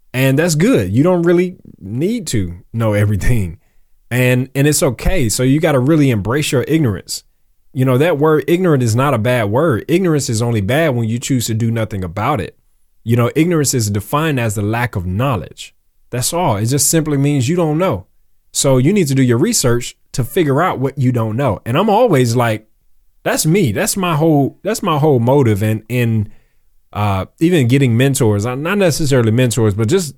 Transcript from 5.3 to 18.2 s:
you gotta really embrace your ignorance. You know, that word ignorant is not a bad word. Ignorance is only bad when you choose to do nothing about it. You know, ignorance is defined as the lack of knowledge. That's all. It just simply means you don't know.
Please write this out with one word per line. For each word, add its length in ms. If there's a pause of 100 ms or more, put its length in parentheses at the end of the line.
you 160
gotta 200
really 300
embrace 420
your 160
ignorance. 560 (500)
You 120
know, 120
that 200
word 300
ignorant 360
is 120
not 180
a 40
bad 280
word. 420
Ignorance 420
is 120
only 180
bad 360
when 120
you 100
choose 300
to 60
do 180
nothing 320
about 380
it. 180 (440)
You 120
know, 200
ignorance 380
is 160
defined 500
as 160
the 60
lack 360
of 80
knowledge. 680 (360)
That's 240
all. 240
It 100
just 220
simply 280
means 320
you 60
don't 220
know. 280 (480)